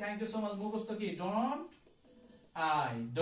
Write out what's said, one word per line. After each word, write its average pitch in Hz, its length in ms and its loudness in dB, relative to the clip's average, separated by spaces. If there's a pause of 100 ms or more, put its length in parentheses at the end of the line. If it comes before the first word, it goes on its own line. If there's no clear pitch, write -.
thank 208 180 -2
you 220 120 -2
so 220 100 0
much, 202 200 -2
মুখস্থ 214 260 -2 (100)
কি? 208 80 0 (160)
Don't 247 460 0 (1160)
I, 123 60 0 (300)